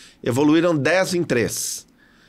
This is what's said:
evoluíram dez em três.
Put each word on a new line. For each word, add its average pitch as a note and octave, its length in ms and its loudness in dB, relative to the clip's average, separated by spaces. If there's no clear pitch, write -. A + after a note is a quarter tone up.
evoluíram D3+ 560 2
dez F3+ 380 0
em F3 80 0
três. - 640 -4